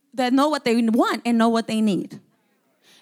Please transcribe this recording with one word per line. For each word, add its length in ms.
that 180
know 160
what 160
they 160
want 440
and 120
know 120
what 180
they 140
need. 400